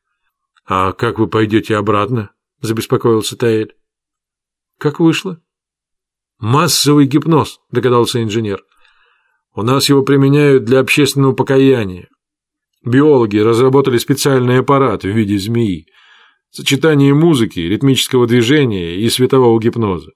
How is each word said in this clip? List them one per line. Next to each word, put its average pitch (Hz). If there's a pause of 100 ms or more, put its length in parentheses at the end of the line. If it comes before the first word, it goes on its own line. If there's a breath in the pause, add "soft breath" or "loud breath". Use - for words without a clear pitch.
(640)
"А 92
как 113
вы 110
пойдёте 107
обратно?" — 104 (300)
забеспокоился 113
Таэль. 110 (1040)
"Как 147
вышло?" 170 (1000)
"Массовый 143
гипноз", 143 (100)
догадался 120
инженер. 107 (880)
"У 101
нас 131
его 139
применяют 139
для 127
общественного 135
покаяния. 123 (760)
Биологи 123
разработали 123
специальный 127
аппарат 127
в 95
виде 104
змеи. 104 (640 soft breath)
Сочетание 139
музыки, 143
ритмического 120
движения 113
и 110
светового 127
гипноза". 104